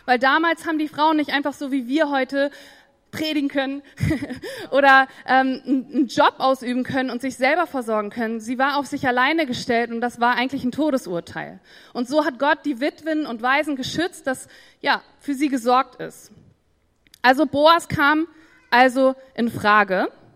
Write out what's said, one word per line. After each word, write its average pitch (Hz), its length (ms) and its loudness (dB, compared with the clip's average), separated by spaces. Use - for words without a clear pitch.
Weil 254 120 4
damals 320 480 2
haben 320 140 -4
die 302 80 -4
Frauen 311 300 2
nicht 285 140 -2
einfach 277 220 -2
so 277 180 -10
wie 262 160 -4
wir 285 220 0
heute 277 420 -2
predigen 302 340 -2
können 277 320 -4
<laughs> 320 720 -6
oder, 269 360 6
ähm, 262 400 0
n-, 262 260 -2
einen 247 160 0
Job 302 300 2
ausüben 254 460 -2
können 262 260 -4
und 240 120 -8
sich 262 160 -8
selber 302 280 0
versorgen 220 440 -4
können. 226 300 -6
Sie 233 200 -6
war 277 180 0
auf 277 100 -4
sich 285 200 -6
alleine 277 380 2
gestellt 233 460 -2
und 233 100 -8
das 240 180 -4
war 240 160 2
eigentlich 254 280 -4
ein 247 80 -2
Todesurteil. 180 880 -4
Und 240 140 -6
so 294 180 0
hat 262 140 -6
Gott 302 260 0
die 254 160 -6
Witwen 302 440 -4
und 233 160 -10
Waisen 285 340 0
geschützt, 302 520 -6
dass, 262 200 -6
ja, 262 200 0
für 285 140 -6
sie 277 140 -2
gesorgt 247 540 0
ist. - 300 -14
Also 262 240 4
Boas 311 420 4
kam 311 400 0
also 262 460 4
in 233 160 -2
Frage 208 640 2